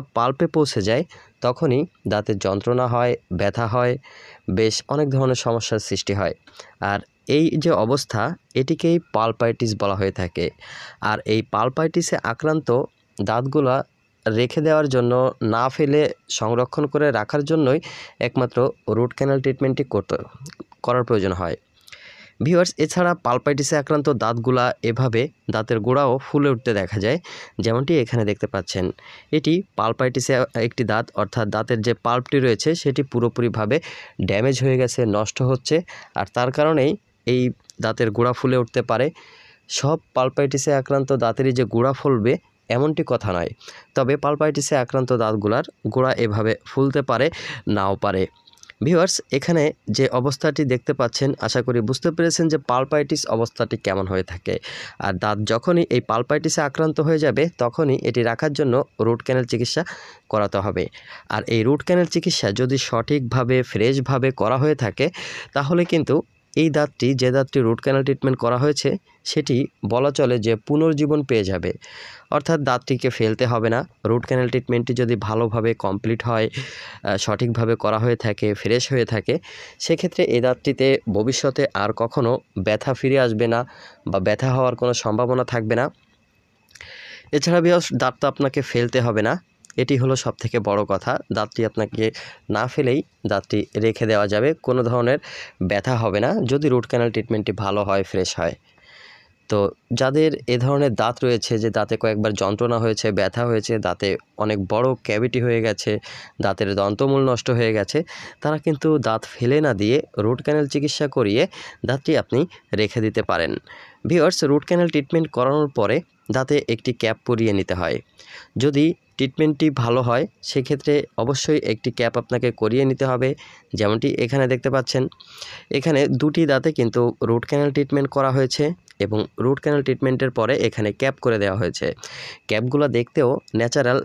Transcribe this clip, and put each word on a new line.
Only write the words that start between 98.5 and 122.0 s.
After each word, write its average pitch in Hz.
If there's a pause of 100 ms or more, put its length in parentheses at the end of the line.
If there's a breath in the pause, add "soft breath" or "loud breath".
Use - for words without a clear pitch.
তো 107 (340)
যাদের 139 (160)
এ 123
ধরনের 139
দাঁত 117
রয়েছে 123
যে 110
দাঁতে 107
কয়েকবার 110
যন্ত্রণা 107
হয়েছে, 113
ব্যথা 95
হয়েছে, 113
দাঁতে 95 (280)
অনেক 107 (100)
বড় 117 (140)
ক্যাভিটি 117
হয়ে 117
গেছে, 110 (480 loud breath)
দাঁতের 98
দন্তমূল 135
নষ্ট 127
হয়ে 117
গেছে, 107 (420 loud breath)
তারা 151
কিন্তু 156 (100)
দাঁত 110
ফেলে 127
না 147
দিয়ে 104 (220)
রুট 113
ক্যানেল 147
চিকিৎসা 147
করিয়ে 117 (420 loud breath)
দাঁতটি 135
আপনি 117 (320 loud breath)
রেখে 107
দিতে 107
পারেন। 82 (540 loud breath)
ভিউয়ার্স, 170
রুট 143
ক্যানেল 175
ট্রিটমেন্ট 156
করানোর 139
পরে 110 (360)
দাঁতে 135 (120)
একটি 127
ক্যাপ 113
পরিয়ে 113
নিতে 95
হয়। 82 (600 loud breath)
যদি 143 (280)
ট্রিটমেন্টটি 151
ভালো 123
হয়, 123 (180)
সেক্ষেত্রে 143 (240)
অবশ্যই 135
একটি 110
ক্যাপ 117